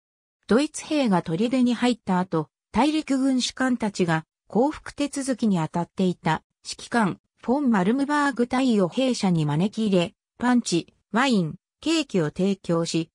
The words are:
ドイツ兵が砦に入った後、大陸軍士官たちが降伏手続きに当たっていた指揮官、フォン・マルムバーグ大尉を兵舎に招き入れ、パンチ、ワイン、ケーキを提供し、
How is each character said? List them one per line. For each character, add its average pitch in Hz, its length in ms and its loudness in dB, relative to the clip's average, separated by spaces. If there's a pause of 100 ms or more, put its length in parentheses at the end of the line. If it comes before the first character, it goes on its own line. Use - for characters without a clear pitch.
(480)
ド 214 120 4
イ 302 100 0
ツ - 140 -14
兵 285 240 0
が 180 140 2
砦 233 420 0
に 240 100 2
入 240 200 0
っ - 100 -16
た 180 160 0
後、 165 300 -2 (220)
大 277 200 2
陸 302 260 -2
軍 262 240 0
士 - 140 -6
官 254 220 0
た 214 140 -4
ち 185 140 -2
が 160 200 0 (220)
降 262 240 2
伏 - 220 -14
手 285 140 -4
続 269 300 -4
き 233 100 0
に 190 100 2
当 156 100 0
た 175 140 -4
っ 170 60 -4
て - 180 -2
い 180 100 0
た - 280 -2 (260)
指 - 180 -14
揮 - 20 -18
官、 214 300 0 (220)
フ 247 160 0
ォ - 20 0
ン・ 277 100 0
マ 196 140 2
ル 214 100 2
ム 277 120 -2
バ 285 240 0
ー 254 40 -2
グ 240 140 -2
大 254 260 0
尉 202 80 4
を 170 80 2
兵 254 240 0
舎 202 160 -2
に 160 160 2
招 156 260 0
き 220 160 -2
入 190 100 2
れ、 170 160 -2 (260)
パ 247 160 2
ン 233 60 2
チ、 - 320 -4 (180)
ワ 247 160 0
イ 214 140 2
ン、 151 140 -4 (260)
ケ 320 200 0
ー - 40 -2
キ 185 160 -2
を 151 60 0
提 190 280 0
供 170 300 -2
し、 165 300 -4